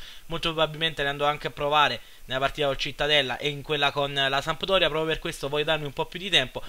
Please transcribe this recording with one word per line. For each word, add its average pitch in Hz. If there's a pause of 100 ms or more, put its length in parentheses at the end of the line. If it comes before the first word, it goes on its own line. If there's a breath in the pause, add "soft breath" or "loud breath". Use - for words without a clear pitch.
(260 loud breath)
molto 160
probabilmente 156
le 139
andrò 143
anche 147
a -
provare 143 (280 loud breath)
nella 131
partita 139
con 135
Cittadella 143
e 147
in 143
quella 143
con 139
la 139
Sampdoria. 165
Proprio 160
per 156
questo 156
voglio 147
darmi 151
un 139
po' 160
più -
di 190
tempo 131